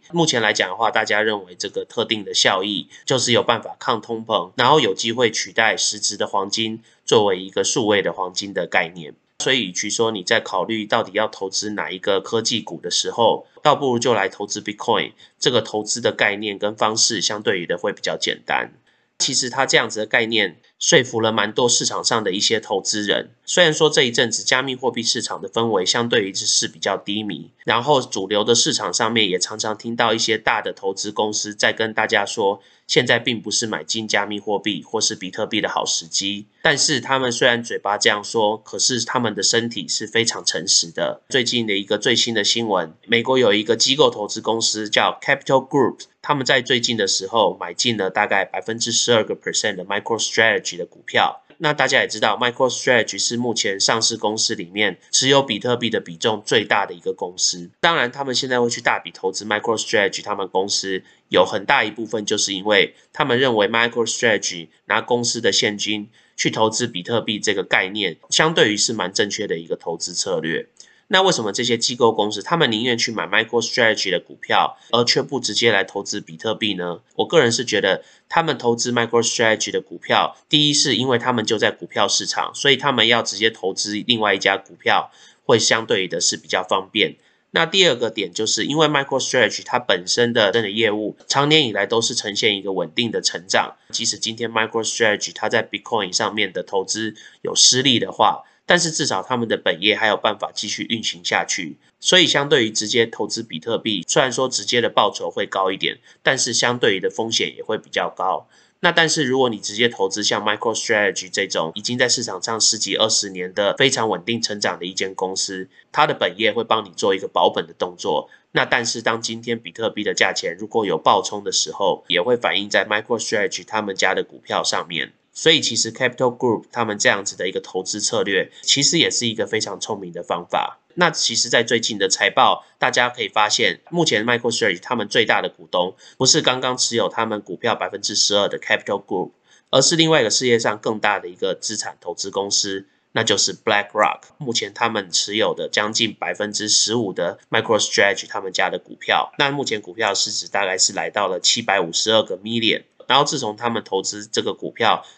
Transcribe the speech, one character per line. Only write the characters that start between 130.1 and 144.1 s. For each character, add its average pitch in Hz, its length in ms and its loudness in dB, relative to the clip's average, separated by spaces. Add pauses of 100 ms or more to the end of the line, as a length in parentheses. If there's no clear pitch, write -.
的 87 120 -10
方 87 220 -4
法。 - 340 -4 (160)
那 175 140 4
其 120 280 -2
实 - 100 0
在 123 160 4
最 117 160 2
近 107 180 -4
的 95 120 2
财 101 200 2
报， 110 360 4 (120)
大 127 140 0
家 123 160 2
可 123 160 -6
以 98 60 -4
发 107 180 2
现， 104 320 0 (100)
目 170 140 0
前 110 220 2
MicroStrategy 117 560 0
他 - 120 -6
们 107 140 -2
最 123 160 2
大 104 180 2
的 90 60 -4
股 87 240 -12
东， 92 240 0 (220)
不 135 80 2
是 151 160 4
刚 127 180 2
刚 127 180 -2
持 117 200 -2
有 98 100 2
他 113 180 0
们 107 160 -4
股 90 140 -12
票 110 180 0
百 92 160 -4
分 101 120 -10
之 104 120 -6
十 101 220 0
二 101 140 2
的 73 100 -6
Capital 104 460 -2
Group， 92 260 -4 (380)
而 135 120 4
是 170 140 4
另 160 140 4
外 156 100 6
一 117 60 4
个 104 40 0
世 127 160 0
界 117 140 4
上 110 200 0
更 113 200 -2
大 104 180 2
的 90 120 -8
一 92 60 -14
个 95 200 -2
资 107 220 -8
产 - 240 -10
投 87 120 -10
资 98 160 -8
公 98 220 -4
司， 98 360 -2 (260)
那 113 100 0
就 104 140 2
是 92 180 0
BlackRock。 104 680 0 (140)